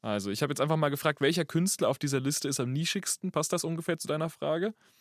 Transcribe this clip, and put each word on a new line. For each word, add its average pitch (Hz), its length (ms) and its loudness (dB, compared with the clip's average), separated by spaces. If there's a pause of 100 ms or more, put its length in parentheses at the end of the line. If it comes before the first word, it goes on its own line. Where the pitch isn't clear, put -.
Also, 104 300 -2
ich 110 120 0
hab 143 60 0
jetzt 143 120 -2
einfach 156 160 2
mal 151 120 2
gefragt, 143 300 0
welcher 160 260 4
Künstler 165 440 2
auf 131 100 0
dieser 139 220 0
Liste 139 260 -2
ist 139 140 -2
am 120 100 0
nischigsten? 175 600 -2
Passt 156 200 0
das 175 140 0
ungefähr 165 320 -2
zu - 100 -10
deiner 156 220 0
Frage? 165 440 -2 (280)